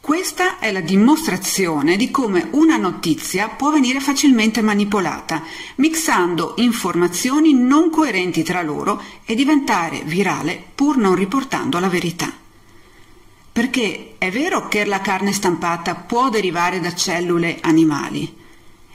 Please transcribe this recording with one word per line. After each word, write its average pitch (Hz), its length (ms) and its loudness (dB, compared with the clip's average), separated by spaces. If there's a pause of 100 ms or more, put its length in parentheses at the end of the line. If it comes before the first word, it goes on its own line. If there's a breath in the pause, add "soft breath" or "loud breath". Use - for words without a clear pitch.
Questa 359 540 -2
è - 120 -4
la 190 120 -4
dimostrazione 180 1120 2
di 226 140 0
come 196 420 0
una 302 240 4
notizia 185 720 -2
può 277 220 -2
venire 269 300 2
facilmente 254 600 2
manipolata, 202 800 0 (340 loud breath)
mixando 190 840 0
informazioni 226 960 2
non 269 340 4
coerenti 190 540 0
tra 180 180 -2
loro 151 420 -4 (220 loud breath)
e 226 100 -4
diventare 220 680 0
virale 160 580 -2 (120)
pur 277 240 2
non 196 160 4
riportando 185 640 -2
la 185 100 0
verità. 170 420 -4 (1200 soft breath)
Perché 233 680 -4
è 185 120 -4
vero 285 380 -2
che 208 160 0
la 196 160 -2
carne 196 320 -2
stampata 170 640 -2
può 240 340 0
derivare 180 520 0
da 170 140 -4
cellule 170 680 -2
animali, 147 680 0 (640 soft breath)